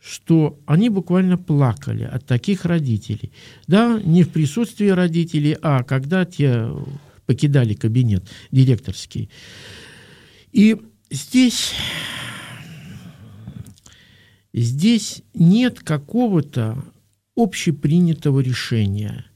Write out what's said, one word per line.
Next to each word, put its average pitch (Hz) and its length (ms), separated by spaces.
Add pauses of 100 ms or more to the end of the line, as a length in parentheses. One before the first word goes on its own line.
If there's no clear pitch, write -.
что - 640
они 185 220
буквально 185 480
плакали 123 640
от 117 240
таких 185 380
родителей. 123 680 (360)
Да, 220 380
не 170 200
в - 60
присутствии 202 580
родителей, 165 760
а 139 220
когда 143 400
те 127 440 (580)
покидали 131 480
кабинет 110 500 (260)
директорский. 127 760 (1200)
И 214 260 (340)
здесь, 247 640 (2750)
здесь 151 680 (120)
нет 220 460
какого-то 143 1040 (540)
общепринятого 160 1040
решения. 110 960